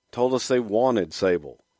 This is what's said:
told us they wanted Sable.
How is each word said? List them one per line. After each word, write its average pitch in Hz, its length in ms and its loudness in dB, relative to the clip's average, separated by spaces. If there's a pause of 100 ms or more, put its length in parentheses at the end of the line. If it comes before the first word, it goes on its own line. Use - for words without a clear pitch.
(100)
told 127 240 0
us 123 140 -2
they 127 100 2
wanted 110 540 0
Sable. 82 500 -2 (180)